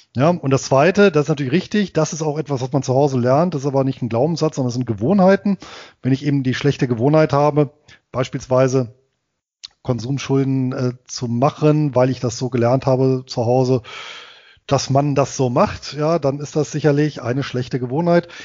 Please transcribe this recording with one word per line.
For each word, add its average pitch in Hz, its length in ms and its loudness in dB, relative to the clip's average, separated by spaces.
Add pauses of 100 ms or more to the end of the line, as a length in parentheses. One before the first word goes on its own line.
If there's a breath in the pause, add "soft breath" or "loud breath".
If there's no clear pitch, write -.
(160 loud breath)
Ja, 139 140 4
und 165 200 -2
das 131 140 0
Zweite, 185 480 4
das 147 140 2
ist - 20 -16
natürlich 143 240 -2
richtig, 185 400 -2
das 156 200 -2
ist 156 100 -6
auch 151 140 -4
etwas, 147 260 -4
was 131 100 -6
man 135 100 0
zu 131 120 0
Hause 135 220 2
lernt, 135 380 2
das 139 80 -6
ist 143 60 -2
aber 135 160 0
nicht 135 180 -4
ein 123 60 -4
Glaubenssatz, 151 480 -2
sondern 131 120 -2
das 117 60 -6
sind 123 120 -4
Gewohnheiten. 185 720 2 (460 loud breath)
Wenn 131 100 0
ich 135 120 -2
eben 143 180 0
die 127 120 -2
schlechte 139 340 0
Gewohnheit 143 440 2
habe, 147 380 2 (400 soft breath)
beispielsweise 131 840 0 (880)
Konsumschulden, 131 920 -2
äh, 127 200 -2 (140)
zu - 220 -8
machen, 147 680 2
weil 131 160 4
ich 127 80 -4
das 120 180 -4
so 127 140 -6
gelernt 123 360 2
habe 131 400 2
zu - 200 -4
Hause, 127 360 2 (840 loud breath)
dass - 240 0
man 139 240 2
das 135 220 0
so 131 120 0
macht, - 460 -2
ja, 151 240 0
dann 139 220 -2
ist 147 160 -10
das 147 160 -2
sicherlich 147 500 0
eine 127 220 -2
schlechte 127 340 -6
Gewohnheit. 170 500 0 (160 loud breath)